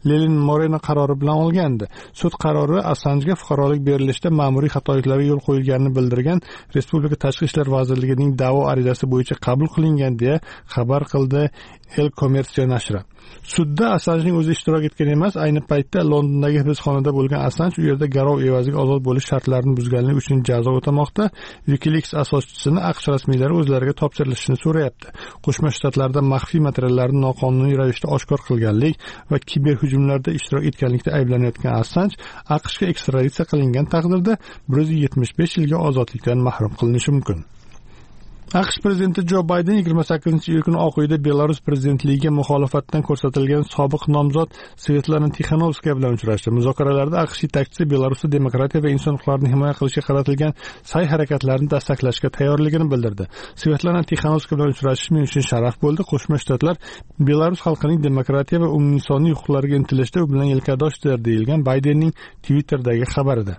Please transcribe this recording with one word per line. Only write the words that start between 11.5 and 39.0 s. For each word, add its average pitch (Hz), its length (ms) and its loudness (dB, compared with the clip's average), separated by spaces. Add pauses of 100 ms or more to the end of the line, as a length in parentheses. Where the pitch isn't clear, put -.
El 147 80 2 (100)
Comercio 135 540 0
nashri. 107 260 -4 (540)
Sudda 156 320 0 (120)
Assanjning 165 420 0
o'zi 160 180 0
ishtirok 156 320 0
etgan 147 260 0
emas, 185 180 2 (120)
ayni 151 160 2 (100)
paytda 143 280 0 (120)
Londondagi 147 540 2
hibsxonada 143 520 0
bo'lgan 139 300 0
Assanj 165 320 -2
u 160 100 0
yerda 143 160 0 (100)
garov 139 220 2 (120)
evaziga 131 340 0
ozod 135 240 2
bo'lish 127 220 0
shartlarini 131 500 0
buzganligi 123 420 0
uchun 135 160 0 (120)
jazo 120 300 2
o'tamoqda. 147 440 0 (460)
WikiLeaks 156 420 0 (100)
asoschisini 143 680 -2
aqsh - 240 -4
rasmiylari 135 460 0
o'zlariga 135 420 0
topshirilishini 135 640 -2
so'rayapti. 156 440 -2 (380)
Qo'shma 147 320 0
Shtatlarda 139 440 0 (120)
maxfiy 156 340 0
materiallarni 127 600 0
noqonuniy 131 540 0
ravishda 131 340 0
oshkor 139 320 -2
qilganlik 113 480 2 (360)
va 143 60 2 (120)
kiberhujumlarda 139 880 0
ishtirok 139 320 -4
etganlikda 123 480 -2
ayblanayotgan 123 640 0
Assanj 185 300 0 (460)
aqshga - 360 -4
ekstraditsiya 135 580 -2
qilingan 139 420 2
taqdirda 180 400 2 (360)
bir 131 120 2
yuz 156 80 0 (160)
yetmish 127 340 -2
besh 170 200 0
yilga 156 180 2 (100)
ozodlikdan 123 600 0
mahrum 110 320 -2
qilinishi 120 380 2
mumkin. 90 240 -2 (1200)
aqsh - 220 -4
prezidenti 190 380 0 (100)